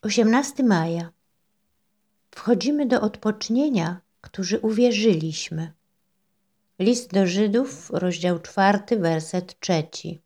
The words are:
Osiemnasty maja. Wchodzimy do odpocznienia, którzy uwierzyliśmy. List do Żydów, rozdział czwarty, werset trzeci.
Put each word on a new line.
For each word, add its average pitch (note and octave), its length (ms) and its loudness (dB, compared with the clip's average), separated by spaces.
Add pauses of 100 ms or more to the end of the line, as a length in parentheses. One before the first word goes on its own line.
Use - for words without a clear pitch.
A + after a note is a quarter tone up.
Osiemnasty A#3+ 600 2
maja. E3+ 460 0 (1200)
Wchodzimy C4+ 540 0
do B3 160 2
odpocznienia, G#3+ 1000 -2 (200)
którzy F#3+ 380 -6
uwierzyliśmy. G3+ 1120 0 (1040)
List A3+ 340 0
do F#3+ 140 4
Żydów, G#3+ 640 -2
rozdział F3 500 -2
czwarty, G3+ 580 0
werset E3 600 -2
trzeci. E3 680 -4